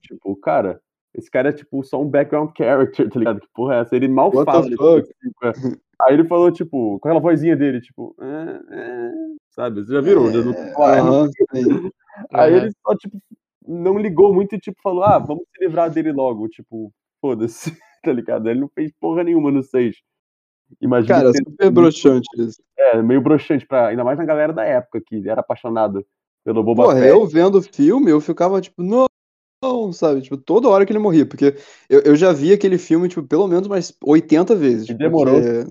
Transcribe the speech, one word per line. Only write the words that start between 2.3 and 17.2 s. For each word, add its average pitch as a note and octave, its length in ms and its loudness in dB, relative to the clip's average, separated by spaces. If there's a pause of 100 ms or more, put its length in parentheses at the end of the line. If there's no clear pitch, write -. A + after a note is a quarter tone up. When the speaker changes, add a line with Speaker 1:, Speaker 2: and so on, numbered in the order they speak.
Speaker 1:
character, C3+ 540 0
tá A2+ 80 -8
ligado? A2 240 -2
Que - 140 -20
porra B2+ 200 -4
é A#2+ 40 0
essa?" A#2 160 -4
Ele C3 120 0
mal C3 200 2
Speaker 2:
What G3 180 2
the D#3 60 -2
Speaker 1:
fala D#3+ 140 2
nesse A#2+ 100 -6
Speaker 2:
fuck? D3+ 320 4 (120)
Speaker 1:
filme, B2 220 -12
cara. A#2 140 -4 (460)
Aí C3 120 4
ele D#3+ 140 4
falou, F3 240 2
tipo, B2+ 480 -6
com - 80 -8
aquela D#3+ 140 0
vozinha D#3+ 340 0
dele, C3+ 260 -2
tipo, - 400 -18
"É, D3 540 -14
é", - 360 -12 (400)
sabe? A#2 320 -8
Você A2+ 100 -8
já C#3+ 80 0
viu? D#3 260 4
Speaker 2:
É, A2 60 0
Speaker 1:
George A#2 160 -2
Lucas - 240 -10
fala, C#3+ 260 4
Speaker 2:
aham, C3+ 300 2 (240)
sim. B2 380 -2 (420)
Speaker 1:
Aí D#3 200 4
Speaker 3:
Aham. F3+ 120 4
Speaker 1:
ele G#3+ 60 -6 (140)
só, G#3+ 100 -2
tipo, - 220 -14 (480)
não F3 320 -4
ligou G3 360 2
muito G3 220 -2
e, G3 40 -6
tipo, F#3+ 220 -16
falou, F3+ 220 -4
"Ah, G3+ 160 4
vamos D3 240 -8 (100)
se F3 120 -8
livrar E3+ 240 0
dele D#3 220 -4
logo", B2+ 380 -4
tipo, A2 420 -16 (300)